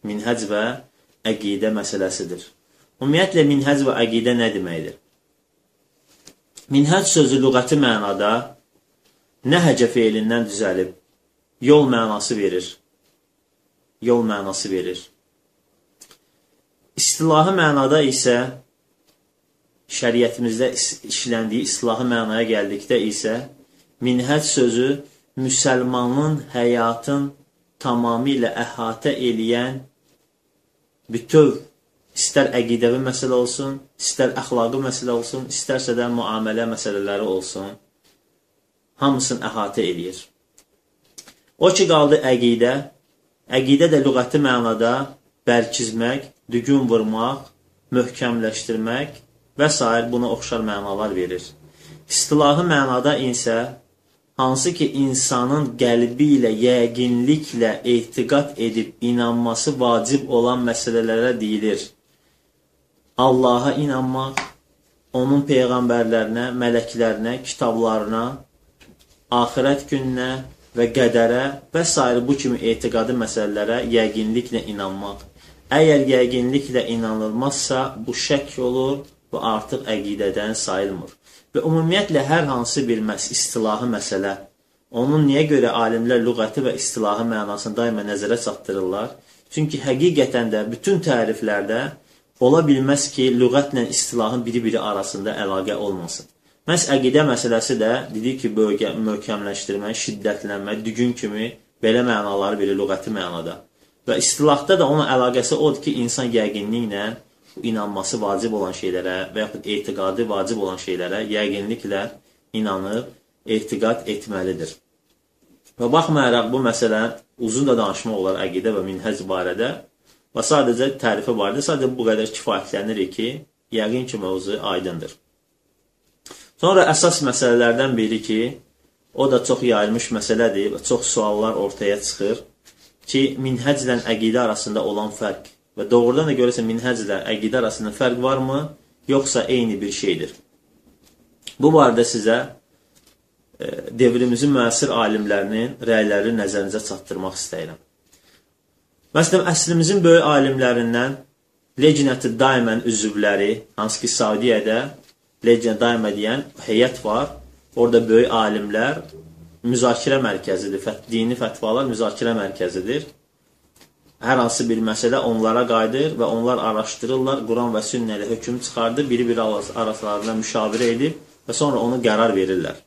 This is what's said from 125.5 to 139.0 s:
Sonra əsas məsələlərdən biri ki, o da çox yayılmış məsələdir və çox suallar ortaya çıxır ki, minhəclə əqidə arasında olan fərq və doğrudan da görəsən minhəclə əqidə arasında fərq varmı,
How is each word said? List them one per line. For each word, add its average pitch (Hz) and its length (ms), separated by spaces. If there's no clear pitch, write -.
Sonra 185 340
əsas 165 320
məsələlərdən 120 720
biri 110 260
ki, 110 180
o 135 160
da 123 140
çox 123 180
yayılmış 110 480
məsələdir 104 640
və - 80
çox - 240
suallar 107 480
ortaya 101 460
çıxır 104 420
ki, 135 140
minhəclə 127 640
əqidə 113 400
arasında 107 420
olan 104 300
fərq - 340
və 101 100
doğrudan 120 420
da 139 60
görəsən 123 320
minhəclə 113 640
əqidə 110 300
arasında 107 340
fərq 123 260
varmı, 131 400